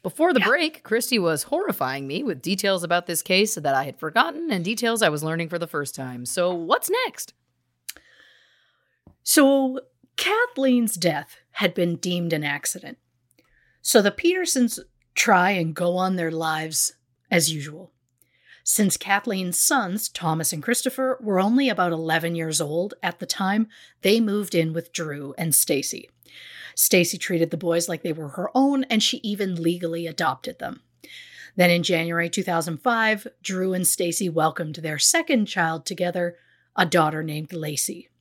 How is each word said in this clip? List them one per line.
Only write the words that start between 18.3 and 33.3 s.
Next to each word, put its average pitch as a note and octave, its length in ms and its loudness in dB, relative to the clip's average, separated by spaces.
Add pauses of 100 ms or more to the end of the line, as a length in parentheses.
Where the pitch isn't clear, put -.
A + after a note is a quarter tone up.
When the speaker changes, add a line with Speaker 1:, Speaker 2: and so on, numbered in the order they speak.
Speaker 2:
Since - 360 2
Kathleen's G3 600 -2
sons, A3 500 0
Thomas D#3+ 440 -2
and D#3 100 -6
Christopher, C4 580 -2
were G#3 200 0
only B3 280 4
about F#3 220 0
eleven E3 460 -2
years D#3+ 240 -2
old E3 420 -2
at F3 160 -4
the F3 80 -10
time, G3+ 400 0 (360)
they G3+ 180 4
moved G#3 340 0
in D#3+ 180 2
with E3 200 -6
Drew C#3+ 440 -8
and E3 160 -2
Stacy. - 560 -2 (680)
Stacy F3 440 2
treated E3 320 0
the F3 60 -4
boys E3+ 320 0
like E3 140 -6
they E3+ 100 -4
were D#3 160 -8
her F3+ 260 -6
own, C4+ 300 4
and A3 180 2
she - 220 0
even G3 360 -2
legally E3+ 460 0
adopted C#3+ 540 -4
them. - 200 -10 (760)
Then F3+ 140 6
in F3 120 4
January E3+ 460 0
two F#3 140 -4
thousand E3 400 -2
five, A3 440 0 (160)